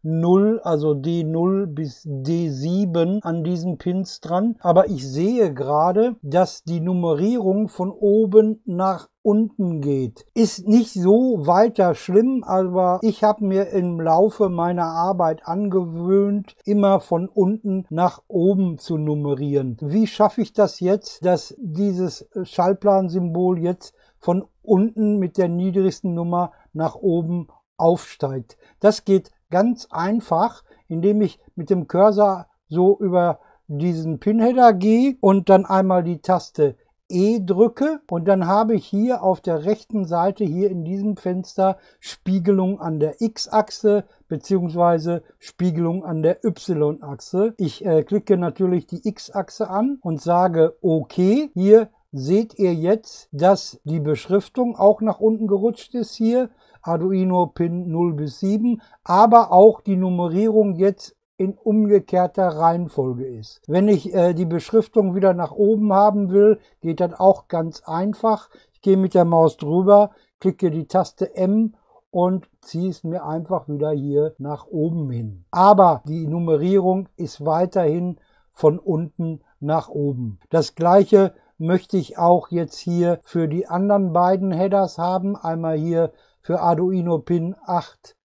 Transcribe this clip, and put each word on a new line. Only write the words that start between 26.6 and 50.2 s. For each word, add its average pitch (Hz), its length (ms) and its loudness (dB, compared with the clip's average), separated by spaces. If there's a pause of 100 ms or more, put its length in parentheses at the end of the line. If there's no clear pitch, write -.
nach 160 220 -4
oben 170 540 -4 (280)
aufsteigt? 143 800 -4 (240)
Das 214 240 2
geht 190 260 0 (200)
ganz 220 400 0
einfach, 190 720 -2 (240)
indem 196 340 0
ich - 180 -2 (180)
mit 160 120 -10
dem 180 200 -2
Cursor 196 580 2 (220)
so 185 320 2
über 175 400 0 (260)
diesen 160 520 -4
Pinheader 233 540 4
gehe 226 480 2
und 196 300 2
dann 190 160 6
einmal 190 380 2
die 170 180 -6
Taste 160 540 0 (320)
E 202 320 0
drücke 233 580 0 (100)
und 170 200 -4
dann 190 180 2
habe 220 300 0
ich - 100 -6
hier 226 380 -2
auf 185 160 0
der 160 240 -4
rechten 208 400 -4
Seite 175 400 -2
hier 185 260 -2
in 175 140 -6
diesem 196 320 -4
Fenster 185 600 -4 (200)
Spiegelung 190 840 -2
an 160 200 -4
der 151 200 -4
X-Achse 214 840 -2 (240)
beziehungsweise 170 960 -2 (160)
Spiegelung 170 640 -4
an 160 180 -6
der 165 220 0
Y-Achse. 165 1120 -4
Ich, - 280 -6
äh, 160 200 2
klicke 202 320 0
natürlich 180 500 -2
die - 220 -10
X-Achse 202 600 -8
an 240 340 -4
und 165 200 -6